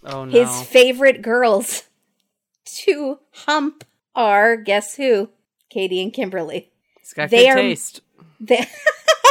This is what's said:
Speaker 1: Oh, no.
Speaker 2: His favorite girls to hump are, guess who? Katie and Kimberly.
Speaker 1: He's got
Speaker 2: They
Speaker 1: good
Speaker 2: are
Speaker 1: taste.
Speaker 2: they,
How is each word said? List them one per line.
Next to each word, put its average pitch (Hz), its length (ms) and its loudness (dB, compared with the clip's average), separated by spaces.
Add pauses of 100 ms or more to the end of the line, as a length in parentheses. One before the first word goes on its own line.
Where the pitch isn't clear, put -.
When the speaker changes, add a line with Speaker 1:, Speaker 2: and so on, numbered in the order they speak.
Speaker 1:
Oh, 135 200 -12
no. 131 60 -14
Speaker 2:
His 247 320 2
favorite 254 600 2
girls 226 640 -2 (1000)
to 285 340 -4 (140)
hump 302 500 -4 (320)
are, 220 420 2
guess 208 400 -4
who? 233 340 0 (380)
Katie 185 340 -4
and 190 100 -8
Kimberly. 185 580 -8 (300)
Speaker 1:
He's - 120 -20
got 151 180 -8
Speaker 2:
They 240 160 6
Speaker 1:
good 269 40 4
Speaker 2:
are 262 60 4
Speaker 1:
taste. - 440 -4 (400)
Speaker 2:
they, 233 260 0 (640)